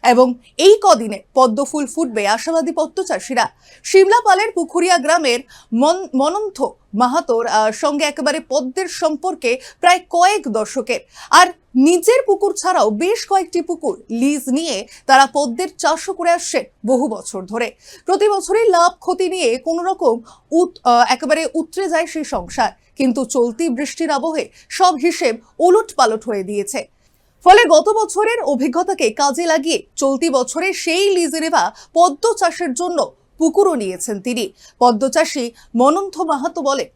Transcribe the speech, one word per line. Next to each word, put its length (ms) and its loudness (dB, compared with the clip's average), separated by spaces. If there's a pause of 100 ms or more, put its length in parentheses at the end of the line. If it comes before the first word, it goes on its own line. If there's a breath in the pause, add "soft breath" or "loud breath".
এবং 260 4 (220 soft breath)
এই 260 8
কদিনে 400 2 (120)
পদ্ম 300 2
ফুল 220 -4
ফুটবে 420 -4
আশাবাদী 440 -2
পদ্ম 300 -4
চাষিরা। 460 -4 (340 soft breath)
সিমলাপালের 680 4
পুকুরিয়া 460 0
গ্রামের 420 0 (320 soft breath)
মন-, 420 0
মনন্থ 480 -2 (320)
মাহাতোর, 520 0
আহ, 240 0
সঙ্গে 340 -2
একেবারে 440 -2
পদ্মের 400 -4
সম্পর্কে 720 -4 (200 loud breath)
প্রায় 200 4 (100)
কয়েক 380 2
দশকের। 520 -4 (300 loud breath)
আর 160 8 (280)
নিজের 520 4
পুকুর 280 0
ছাড়াও 360 2
বেশ 360 -2
কয়েকটি 340 -2
পুকুর 500 -6
লিজ 380 -2
নিয়ে 380 -4 (200 loud breath)
তারা 260 6
পদ্মের 360 -2 (100)
চাষও 340 -2
করে 180 -2
আসছেন 340 -2 (220)
বহু 220 2
বছর 340 -10
ধরে। 300 -6 (340 loud breath)
প্রতি 220 2
বছরই 400 0
লাভ 320 4
ক্ষতি 280 -4
নিয়ে 300 -2
কোনো 240 -4
রকম 380 -2 (320 loud breath)
উত-, 320 0
আহ, 280 4
একেবারে 420 -2
উতরে 340 -4
যায় 180 -2
সেই 180 -8
সংসার, 460 -4 (260)
কিন্তু 280 0
চলতি 440 -2
বৃষ্টির 420 -6
আবহে 380 -4 (200 soft breath)
সব 260 0
হিসেব 420 -2 (220 soft breath)
ওলটপালট 680 2
হয়ে 160 -6
দিয়েছে। 460 -8 (560)
ফলে 240 6
গত 200 4
বছরের 540 -2
অভিজ্ঞতাকে 680 -2
কাজে 360 -2
লাগিয়ে 360 -2 (140)
চলতি 340 0
বছরে 420 -2
সেই 420 -2
লিজে 260 -2
নেওয়া 320 -2 (220 loud breath)
পদ্ম 400 2
চাষের 400 -2
জন্য 380 -4 (260)
পুকুরও 360 2
নিয়েছেন 460 -6
তিনি। 320 -6 (260 soft breath)
পদ্ম 300 2
চাষী 420 -2 (240 soft breath)
মনন্থ 460 0
মাহাতো 420 -4
বলে 340 -4